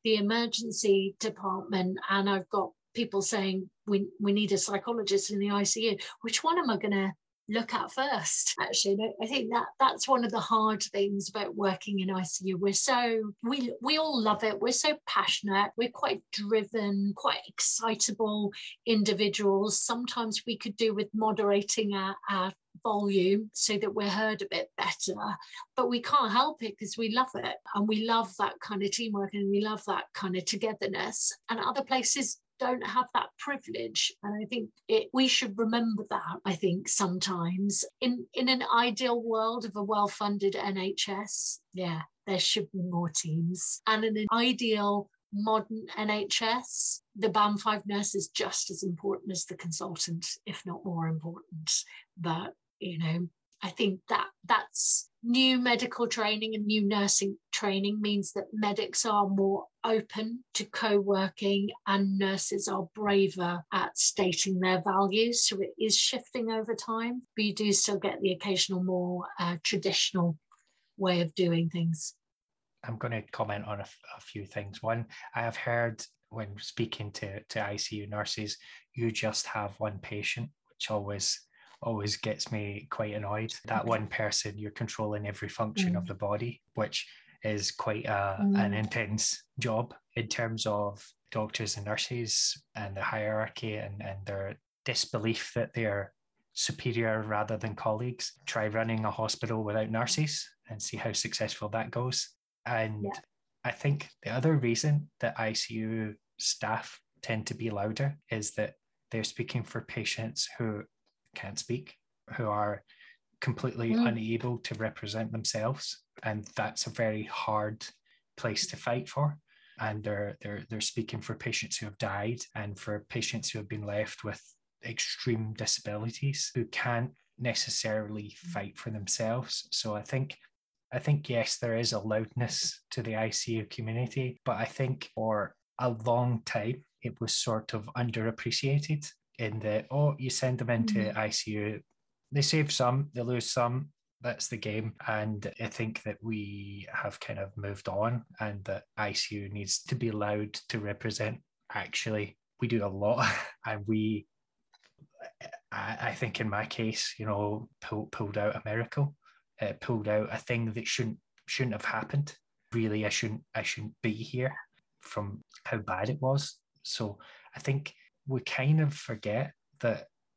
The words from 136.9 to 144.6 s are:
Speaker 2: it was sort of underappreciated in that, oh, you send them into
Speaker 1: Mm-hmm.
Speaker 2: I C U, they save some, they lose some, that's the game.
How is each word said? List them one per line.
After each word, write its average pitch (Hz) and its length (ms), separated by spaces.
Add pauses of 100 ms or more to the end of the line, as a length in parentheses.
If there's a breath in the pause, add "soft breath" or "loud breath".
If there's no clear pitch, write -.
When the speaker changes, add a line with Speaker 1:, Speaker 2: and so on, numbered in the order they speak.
Speaker 2:
it - 180
was 113 140
sort 110 400
of 107 240
underappreciated 123 1160 (280)
in 110 200
that, 107 300
oh, 143 300
you 131 100
send 127 300
them 120 100
into 113 300
Speaker 1:
Mm-hmm. 104 180
Speaker 2:
I 107 140
C - 200
U, 107 300 (500)
they 143 120
save 151 280
some, 135 420
they 120 100
lose 120 280
some, 127 380 (320)
that's 120 260
the 120 100
game. 110 360 (140)